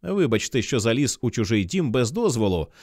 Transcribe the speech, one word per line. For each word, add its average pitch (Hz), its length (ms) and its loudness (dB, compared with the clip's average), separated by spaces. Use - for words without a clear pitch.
Вибачте, 147 600 0
що 123 180 0
заліз 117 420 0
у 120 100 -2
чужий 107 340 0
дім 151 260 -2
без 120 200 0
дозволу, 110 560 0